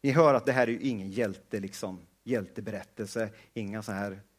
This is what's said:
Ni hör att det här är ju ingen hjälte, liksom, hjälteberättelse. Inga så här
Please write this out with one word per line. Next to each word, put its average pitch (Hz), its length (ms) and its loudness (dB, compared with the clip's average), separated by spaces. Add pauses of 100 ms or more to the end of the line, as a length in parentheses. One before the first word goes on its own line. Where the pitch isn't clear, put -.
Ni 139 100 2
hör 151 220 8
att 117 120 2
det 139 60 4
här 127 160 4
är 117 40 0
ju 117 80 -2
ingen 104 300 -2
hjälte, 101 500 -4
liksom, 95 400 -8 (240)
hjälteberättelse. 107 1040 -6 (240)
Inga 107 300 -6
så 110 80 -8
här 98 300 -6 (180)